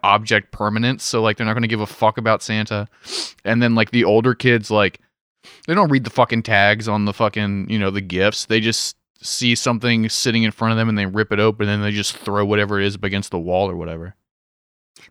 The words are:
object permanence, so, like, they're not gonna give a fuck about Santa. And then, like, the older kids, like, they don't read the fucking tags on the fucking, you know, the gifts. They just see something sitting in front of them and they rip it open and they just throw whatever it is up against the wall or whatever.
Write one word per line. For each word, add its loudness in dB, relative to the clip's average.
object 2
permanence, -2
so, -2
like, 0
they're -4
not 0
gonna 0
give -2
a -4
fuck 0
about 0
Santa. -4
And 2
then, 4
like, 2
the 2
older 4
kids, 0
like, 0
they -2
don't 2
read 2
the -10
fucking 0
tags 2
on 0
the 0
fucking, -2
you 0
know, 0
the -4
gifts. 0
They 2
just -2
see 0
something 0
sitting 0
in 0
front -2
of 0
them 0
and 0
they -2
rip -2
it 2
open 2
and -2
they -2
just -4
throw -2
whatever 0
it 2
is -2
up -8
against -4
the -6
wall -2
or -6
whatever. -10